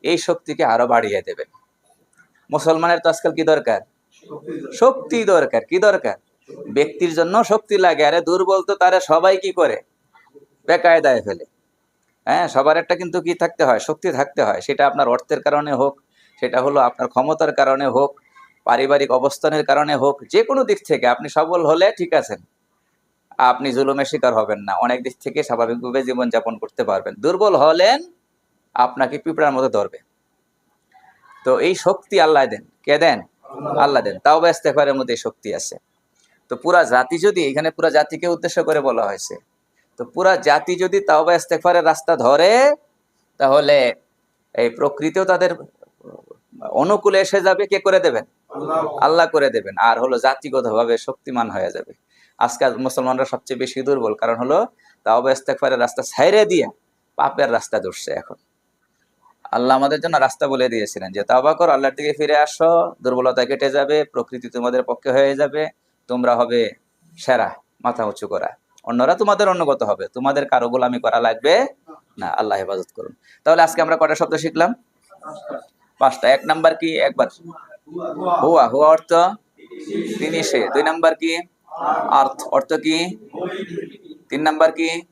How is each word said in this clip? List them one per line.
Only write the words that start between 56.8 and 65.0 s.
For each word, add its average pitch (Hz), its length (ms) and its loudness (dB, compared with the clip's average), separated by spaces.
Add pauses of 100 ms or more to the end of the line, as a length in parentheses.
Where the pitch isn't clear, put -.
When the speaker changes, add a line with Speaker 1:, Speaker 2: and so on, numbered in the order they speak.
Speaker 1:
পাপের 143 340 -2
রাস্তা 113 280 -4
ধরছে - 320 -10
এখন। - 260 -10 (1120)
আল্লাহ 123 260 0
আমাদের 139 220 0
জন্য - 180 -4
রাস্তা 135 300 0
বলে 127 220 0
দিয়েছিলেন 104 420 -6
যে, 101 120 -8
"তাওবা 131 300 2
করো, 165 180 2
আল্লাহর 135 240 0
দিকে 147 180 -4
ফিরে 147 240 0
আসো, 151 340 2 (300)
দুর্বলতা 127 440 0
কেটে 139 240 -2
যাবে, 139 340 0
প্রকৃতি 123 460 -8
তোমাদের 123 340 -2
পক্ষে 123 280 -6